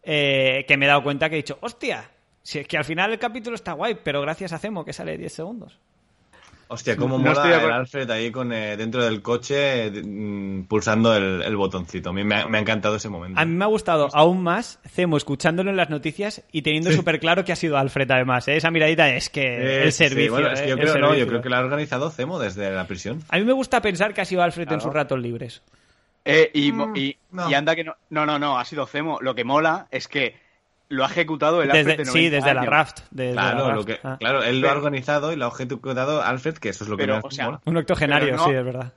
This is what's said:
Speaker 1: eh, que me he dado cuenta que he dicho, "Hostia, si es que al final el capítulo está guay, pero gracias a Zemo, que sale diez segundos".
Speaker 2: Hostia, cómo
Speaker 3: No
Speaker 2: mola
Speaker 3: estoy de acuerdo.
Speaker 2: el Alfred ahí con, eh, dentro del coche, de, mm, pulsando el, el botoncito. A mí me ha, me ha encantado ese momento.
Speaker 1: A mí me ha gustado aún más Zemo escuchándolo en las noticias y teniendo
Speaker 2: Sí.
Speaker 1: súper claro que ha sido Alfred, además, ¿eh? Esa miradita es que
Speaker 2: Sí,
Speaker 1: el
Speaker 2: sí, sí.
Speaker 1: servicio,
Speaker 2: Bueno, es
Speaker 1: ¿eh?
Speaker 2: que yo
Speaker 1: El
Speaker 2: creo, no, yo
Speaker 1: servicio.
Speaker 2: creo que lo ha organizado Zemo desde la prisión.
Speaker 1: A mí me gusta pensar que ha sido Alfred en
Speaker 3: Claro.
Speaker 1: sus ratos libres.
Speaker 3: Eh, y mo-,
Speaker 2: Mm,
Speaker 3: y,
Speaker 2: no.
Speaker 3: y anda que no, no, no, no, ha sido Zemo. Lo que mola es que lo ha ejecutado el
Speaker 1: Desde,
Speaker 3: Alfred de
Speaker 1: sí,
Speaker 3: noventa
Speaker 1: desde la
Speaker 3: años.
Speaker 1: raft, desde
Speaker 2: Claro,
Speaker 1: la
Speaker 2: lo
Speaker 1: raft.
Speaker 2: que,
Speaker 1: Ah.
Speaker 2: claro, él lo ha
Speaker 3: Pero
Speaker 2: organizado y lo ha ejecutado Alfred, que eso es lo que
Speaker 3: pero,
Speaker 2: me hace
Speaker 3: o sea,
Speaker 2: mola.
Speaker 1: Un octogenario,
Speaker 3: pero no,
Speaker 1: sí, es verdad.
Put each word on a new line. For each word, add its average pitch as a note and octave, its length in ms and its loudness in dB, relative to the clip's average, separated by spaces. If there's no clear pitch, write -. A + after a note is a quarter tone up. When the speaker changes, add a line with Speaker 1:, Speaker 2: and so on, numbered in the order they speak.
Speaker 1:
eh, C#3 640 2
que C#3+ 120 4
me C#3 80 4
he - 20 6
dado C#3+ 160 6
cuenta C#3+ 240 0
que D#3 80 -2
he - 60 0
dicho, - 180 -10
"Hostia, A3 500 -8
si - 160 -8
es C#3 80 -8
que E3 120 -2
al D3+ 60 0
final F3+ 280 0
el A3+ 60 -4
capítulo A#3 360 -6
está G3+ 200 -10
guay, G#3 280 -2
pero C#3+ 200 -2
gracias E3 320 -4
a D#3+ 40 -8
Zemo, G3+ 260 -8
que - 100 -10
sale D#3 240 -8
diez E3 160 -10
segundos". F#3 440 -12
Speaker 2:
Hostia, A#2 240 -2
cómo C3 220 0
Speaker 3:
No C3+ 60 2
Speaker 2:
mola D3 80 6
Speaker 3:
estoy C#3+ 180 4
de E3+ 60 8
acuerdo. C3+ 180 2
Speaker 2:
el B2 60 0
Alfred B2+ 320 -6
ahí A2+ 180 -2
con, B2 220 -6
eh, G#2+ 240 -4
dentro A2+ 260 -2
del A2 200 0
coche, A#2+ 680 0
de, G2 140 -8
mm, G2 640 -6
pulsando A2 480 4
el, F#2+ 260 2
el G#2 140 -2
botoncito. F#2 540 -4
A - 20 -4
mí G2 100 -2
me G#2 140 2
ha, F#2+ 100 0
me G#2+ 120 0
ha - 20 2
encantado G#2+ 340 0
ese A2 140 -6
momento. F#2 320 -6
Speaker 1:
A D#3+ 40 2
mí E3 120 0
me F#3+ 80 0
ha - 20 2
gustado F3 460 2
aún E3+ 280 6
más F3+ 380 -2
Zemo F3 280 0
escuchándolo E3 540 0
en G3 60 -2
las E3 140 0
noticias D#3 600 -6
y D#3+ 100 -2
teniendo D#3 280 0
Speaker 2:
Sí. D#3+ 60 6
Speaker 1:
súper E3 220 0
claro F3 260 2
que F3+ 60 -4
ha E3 60 0
sido D#3 200 0
Alfred, C3+ 320 0
además, B2+ 380 2
¿eh? C#3 100 2
Esa D#3+ 140 2
miradita D#3 420 4
es - 180 -4
que D3 100 -6
Speaker 2:
Sí, B2 80 -2
Speaker 1:
el C3+ 160 2
Speaker 2:
sí, D#3 80 4
sí. D3+ 200 4
Speaker 1:
servicio, C3+ 220 2
Speaker 2:
Bueno, C3 200 2
es C3+ 80 -2
Speaker 1:
¿eh? - 20 -2
Speaker 2:
que C#3+ 60 0
yo C3+ 80 2
Speaker 1:
El - 40 -2
Speaker 2:
creo, D3+ 140 4
no, C#3 60 4
yo C#3+ 80 4
Speaker 1:
servicio. C#3+ 180 4
Speaker 2:
creo A#2 160 0
que B2+ 60 -4
lo B2+ 80 2
ha B2 40 4
organizado C#3 500 -2
Zemo D#3 280 -6
desde G2+ 320 -4
la F#2 160 -4
prisión. G2+ 340 -8
Speaker 1:
A E3 80 2
mí G3+ 60 2
me B3 80 4
gusta C4 300 0
pensar G3+ 320 0
que G#3 60 -4
ha F#3+ 40 -2
sido F3+ 200 0
Alfred E3+ 180 -2
en D#3+ 60 -8
Speaker 3:
Claro. D3+ 140 -2
Speaker 1:
sus B2 120 -4
ratos C3+ 240 0
libres. A#2+ 440 -8
Speaker 3:
Eh, D#3 300 6
y C#3+ 160 4
mo-, - 160 -2
Speaker 2:
Mm, A3 100 -6
Speaker 3:
y, C3+ 200 -4
Speaker 2:
no. F3 180 -4
Speaker 3:
y C#3+ 40 2
anda D3 200 2
que E3 80 -6
no, D#3+ 140 -10
no, D3+ 160 0
no, D3+ 120 0
no, C#3+ 220 0
ha A#2+ 40 -4
sido C#3+ 220 -6
Zemo. D3+ 360 -4
Lo B2+ 120 -2
que A#2+ 80 -4
mola D#3 480 0
es - 160 -6
que C3 300 -4
lo C3 120 0
ha - 20 0
ejecutado D#3 560 0
el C#3 60 0
Speaker 1:
Desde, D3 100 6
Speaker 3:
Alfred D3+ 60 2
de D3+ 60 -2
Speaker 1:
sí, C3 140 -4
Speaker 3:
noventa D#3+ 180 4
Speaker 1:
desde C#3 180 4
la C3 80 0
Speaker 3:
años. A#2+ 100 0
Speaker 1:
raft, D3 260 0
desde B2+ 220 -4
Speaker 2:
Claro, G#2 240 0
Speaker 1:
la C3+ 40 0
Speaker 2:
lo C3 140 2
Speaker 1:
raft. G#2 100 -2
Speaker 2:
que, G#2+ 160 -8
Speaker 1:
Ah. C3+ 160 -8
Speaker 2:
claro, B2+ 240 0
él B2+ 180 2
lo C#3 60 2
ha C#3 60 4
Speaker 3:
Pero D3 80 0
Speaker 2:
organizado D3 520 -2
y E3 40 -4
lo C3 100 -4
ha - 20 -2
ejecutado C3 720 -4
Alfred, B2+ 360 -2
que G#2+ 140 -6
eso F#2+ 120 -8
es G#2 80 -8
lo G#2+ 60 -2
que C3+ 80 -2
Speaker 3:
pero, C3 100 0
Speaker 2:
me A2 60 0
hace A#2 80 -10
Speaker 3:
o - 20 -10
sea, C3+ 140 -8
Speaker 2:
mola. C#3+ 200 -6
Speaker 1:
Un E3 120 0
octogenario, D3+ 540 2
Speaker 3:
pero B2+ 80 0
no, - 80 2
Speaker 1:
sí, D3 40 4
es C3 140 0
verdad. B2 320 -8